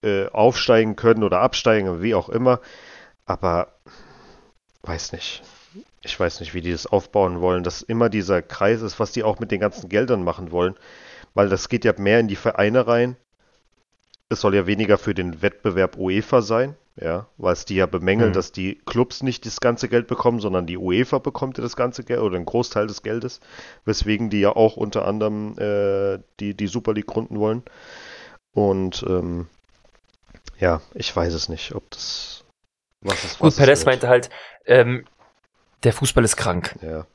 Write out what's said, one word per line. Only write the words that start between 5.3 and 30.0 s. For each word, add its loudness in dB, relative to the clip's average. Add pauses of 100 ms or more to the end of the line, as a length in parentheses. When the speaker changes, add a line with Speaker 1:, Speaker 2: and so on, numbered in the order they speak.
Speaker 1:
Ich -10
weiß -2
nicht, -14
wie -6
die -4
das -6
aufbauen 0
wollen, 0
dass -6
immer 0
dieser 0
Kreis 0
ist, -10
was -2
die -4
auch 0
mit -6
den -2
ganzen -4
Geldern 0
machen -6
wollen. 0 (600)
Weil 4
das -2
geht -2
ja 4
mehr 4
in 2
die -2
Vereine 0
rein. 0 (1120)
Es -4
soll 2
ja 2
weniger 2
für -4
den -6
Wettbewerb 0
uefa 0
sein, -2 (200)
ja, -6 (100)
weil 0
es -6
die -6
ja 4
bemängeln, 2
Speaker 2:
Mhm. 0
Speaker 1:
dass -2
die -8
Clubs -2
nicht -6
das -10
ganze 0
Geld 0
bekommen, 0
sondern -2
die -8
uefa 0
bekommt -6
ja -6
das -8
ganze -4
Geld -4
oder -2
einen -6
Großteil -2
des -12
Geldes, -6 (460)
weswegen 0
die 0
ja 4
auch 4
unter -4
anderem, -4
äh, 0 (220)
die, -6
die -4
Super -4
League -4
gründen -6
wollen. 0 (920)
Und, 0
ähm, -2 (1120)